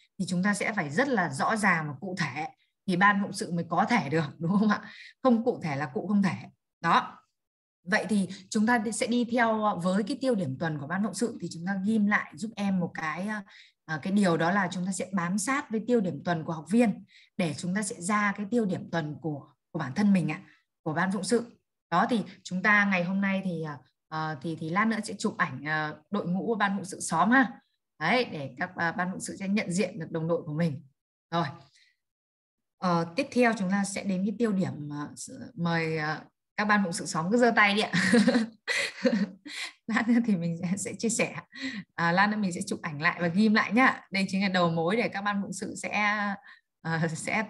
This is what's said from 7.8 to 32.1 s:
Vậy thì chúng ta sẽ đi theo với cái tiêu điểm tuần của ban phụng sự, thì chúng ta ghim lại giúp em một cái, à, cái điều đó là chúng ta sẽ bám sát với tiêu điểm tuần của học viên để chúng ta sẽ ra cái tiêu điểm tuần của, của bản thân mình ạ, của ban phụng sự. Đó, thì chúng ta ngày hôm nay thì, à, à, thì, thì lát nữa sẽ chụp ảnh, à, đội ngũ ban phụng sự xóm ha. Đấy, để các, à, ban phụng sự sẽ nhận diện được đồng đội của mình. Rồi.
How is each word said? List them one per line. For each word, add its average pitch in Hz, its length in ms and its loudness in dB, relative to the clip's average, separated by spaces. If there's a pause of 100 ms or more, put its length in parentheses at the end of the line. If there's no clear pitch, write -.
Vậy 196 240 0
thì 196 200 2 (220)
chúng 214 160 2
ta 240 160 4 (100)
sẽ - 140 -2
đi 240 260 2
theo 214 500 2
với 185 200 2
cái 269 180 -4
tiêu 262 140 2
điểm 147 240 -2
tuần 156 200 -2
của 135 80 -8
ban 185 180 -2
phụng 208 100 -4
sự, 233 260 -2
thì 175 120 -6
chúng 170 140 -10
ta 196 180 -2
ghim 214 220 2
lại - 300 0
giúp 202 200 -8
em 196 240 0
một 170 140 -2
cái, 165 340 -6 (560)
à, 156 180 -6
cái 196 100 -4
điều 190 240 4
đó 165 140 2
là 190 200 2
chúng 180 160 -4
ta 196 60 -2
sẽ - 200 -6
bám 180 260 0
sát 277 320 -2
với 220 160 -2
tiêu 240 140 4
điểm 156 240 -2
tuần 165 200 0
của 170 80 -4
học 156 180 -8
viên 226 340 4 (320)
để 160 220 -2
chúng 175 160 -2
ta 214 80 0
sẽ - 180 -8
ra 208 360 0
cái 208 140 -6
tiêu 233 140 2
điểm 170 260 -4
tuần 151 320 -2
của, 151 300 -6 (180)
của - 80 -6
bản 135 160 -4
thân 208 180 4
mình 165 160 4
ạ, 156 120 -4 (420)
của 156 120 -4
ban 185 180 0
phụng 190 120 -4
sự. 233 340 0 (320)
Đó, 185 200 4
thì 220 120 2 (200)
chúng 185 200 -4
ta 208 220 6
ngày 190 200 2
hôm 190 160 0
nay 196 240 0
thì, 165 180 -4
à, 151 160 -8 (300)
à, 156 340 -4
thì, 165 180 -6
thì 160 100 -6
lát 196 140 2
nữa 220 200 0
sẽ 214 140 -10
chụp - 180 -2
ảnh, 143 320 -4
à, 156 260 -2 (160)
đội 202 160 -2
ngũ 185 280 0
ban 202 220 0
phụng - 80 -6
sự - 160 -10
xóm 175 300 2
ha. 254 300 4 (380)
Đấy, 220 260 2
để 135 340 -8
các, 180 180 -6
à, 165 160 0
ban 180 180 -2
phụng 185 100 -8
sự - 160 -10
sẽ 196 120 -6
nhận 202 240 0
diện 185 260 -2
được 156 120 -10
đồng 160 180 -4
đội 165 140 0
của 147 120 -8
mình. 156 280 -2 (480)
Rồi. 165 160 0 (1300)